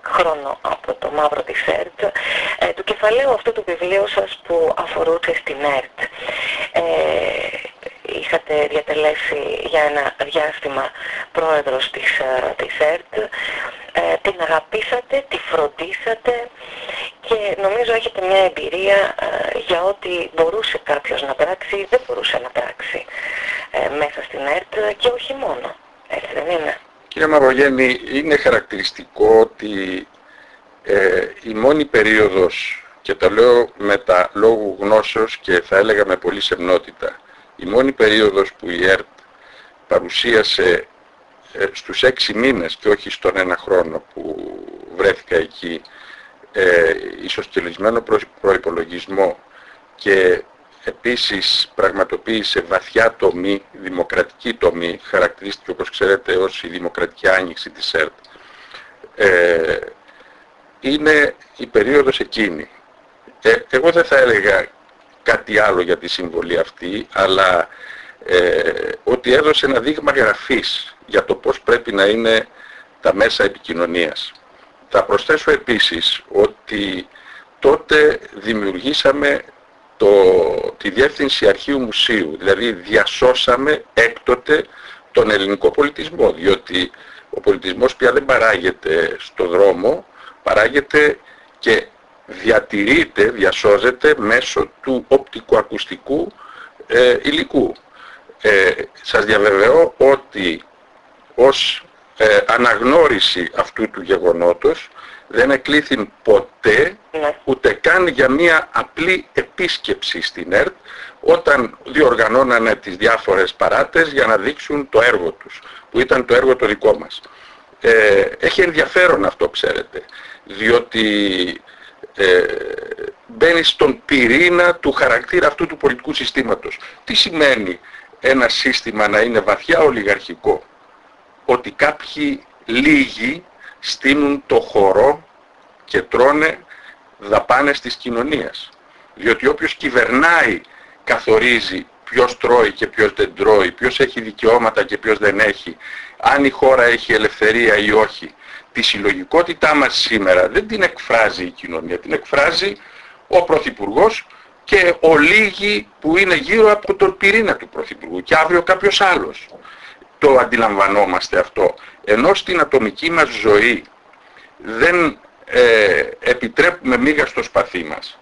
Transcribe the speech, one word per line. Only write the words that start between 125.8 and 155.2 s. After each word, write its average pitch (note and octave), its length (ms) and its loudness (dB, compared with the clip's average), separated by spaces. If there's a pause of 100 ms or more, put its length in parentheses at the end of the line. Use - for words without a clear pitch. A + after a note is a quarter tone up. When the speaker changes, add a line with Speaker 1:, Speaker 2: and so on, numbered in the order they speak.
Speaker 2:
συστήματος. A#2+ 640 -4 (260)
Τι - 100 -8
σημαίνει C3 680 2 (400)
ένα B2+ 280 2
σύστημα G#2+ 600 -2
να G#2 120 2
είναι A2+ 200 2
βαθιά G#2 380 0
ολιγαρχικό; G2+ 840 0 (800)
Ότι A#2+ 260 0
κάποιοι C#3+ 760 -4 (200)
λίγοι C3+ 800 0 (340)
στείνουν C#3+ 680 0
το A#2+ 140 4
χορό G#2+ 680 2 (560)
και F#2+ 180 -4
τρώνε C#3+ 560 2 (600)
δαπάνες B2 640 0
της B2 140 -10
κοινωνίας. A#2+ 760 -6 (440)
Διότι A#2 320 -2
όποιος D3+ 280 0
κυβερνάει B2+ 880 0 (440)
καθορίζει A2 800 0 (180)
ποιος B2 340 -2
τρώει A#2+ 340 2
και A2 140 -6
ποιος G#2 260 0
δεν F2+ 220 -2
τρώει, G2 380 4
ποιος B2 280 -4
έχει B2 200 0
δικαιώματα A2 640 0
και G2+ 160 -4
ποιος G#2+ 200 0
δεν G2+ 220 0
έχει, G#2+ 360 -2 (440)
αν C#3+ 240 2
η C3+ 60 2
χώρα C3 340 4
έχει A#2+ 280 2
ελευθερία A2 640 2
ή G#2+ 160 0
όχι. - 420 0 (380)
Τη A#2+ 100 -4
συλλογικότητά D3+ 920 0
μας C#3 200 2
σήμερα F#2 540 2
δεν G#3 180 -2
την G#3+ 160 -4
εκφράζει A2 640 0
η F2+ 60 -10
κοινωνία, E2+ 480 -10
την - 140 -8
εκφράζει E3+ 640 -2 (520)
ο F3 160 4
Πρωθυπουργός C#3+ 800 0 (380)
και F3+ 360 2
ο D#3+ 180 6
λίγοι G3+ 720 0 (120)